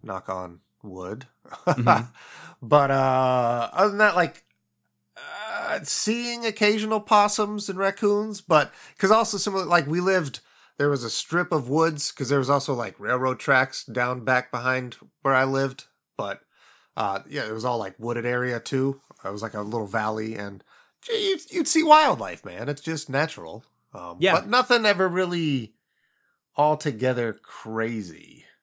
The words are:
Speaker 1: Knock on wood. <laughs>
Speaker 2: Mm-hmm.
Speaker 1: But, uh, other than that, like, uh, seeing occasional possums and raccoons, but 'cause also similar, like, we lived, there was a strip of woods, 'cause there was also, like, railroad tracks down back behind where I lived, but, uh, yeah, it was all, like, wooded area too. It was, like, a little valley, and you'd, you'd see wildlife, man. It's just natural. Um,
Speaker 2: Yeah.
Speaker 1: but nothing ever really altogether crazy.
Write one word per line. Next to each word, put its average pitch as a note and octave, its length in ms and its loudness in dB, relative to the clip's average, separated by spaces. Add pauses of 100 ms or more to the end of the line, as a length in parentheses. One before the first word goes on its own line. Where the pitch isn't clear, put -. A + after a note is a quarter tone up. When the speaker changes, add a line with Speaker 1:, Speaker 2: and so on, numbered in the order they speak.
Speaker 1:
Knock F#2+ 260 -10
on F#2 300 -10 (240)
wood. F#2+ 480 -10
<laughs> - 40 -20 (320)
Speaker 2:
Mm-hmm. B2+ 380 2 (580)
Speaker 1:
But, C#3 280 6
uh, B2+ 800 2
other G3 160 4
than G3+ 80 -4
that, G#3 180 4
like, E3+ 280 0 (760)
uh, F3 680 -6
seeing A#3 640 -2
occasional G#3+ 560 0
possums G#3 680 2
and F#3 100 -6
raccoons, G#3 600 0
but D#3 320 4 (280)
'cause F#3+ 120 2
also A3 280 4
similar, F#3+ 260 -2
like, E3 220 2
we D#3+ 120 -2
lived, F3+ 420 0 (360)
there C#3+ 120 2
was C3+ 140 0
a A#2 60 -6
strip - 420 -2
of C#3+ 180 0
woods, D#3 420 2
'cause B2+ 180 -6
there C#3+ 80 4
was C3 140 2
also, C#3 240 0
like, A2 240 -6
railroad B2+ 400 -2
tracks C3+ 440 2
down B2 400 -4
back B2+ 280 0
behind B2+ 440 -4 (280)
where C#3 100 2
I C3 100 4
lived, C3+ 420 -2 (320)
but, G2+ 240 -8 (540)
uh, G2+ 320 -2
yeah, C#3 200 -6
it A2 40 -8
was A2+ 140 -8
all, B2 140 -2
like, G2 180 -8
wooded A#2 300 -6
area B2 320 -2
too. C3+ 420 -2 (240)
It G2 60 -6
was, G2+ 100 -8
like, G#2+ 140 -8
a G#2 60 -6
little G#2+ 260 -4
valley, A2 480 -4
and G2+ 280 -12 (460)
you'd, G4 420 -2
you'd F4 160 0
see D#4+ 160 4
wildlife, A3 640 4
man. G2 240 -8
It's C#3+ 120 -6
just D#3+ 280 -8
natural. A#2+ 560 -4 (280)
Um, F2 260 -14
Speaker 2:
Yeah. F3+ 140 2
Speaker 1:
but F#3+ 140 0
nothing A#3+ 380 2
ever F#3+ 220 4
really E3+ 680 -2 (840)
altogether B2+ 760 0
crazy. A2 1120 -8 (180)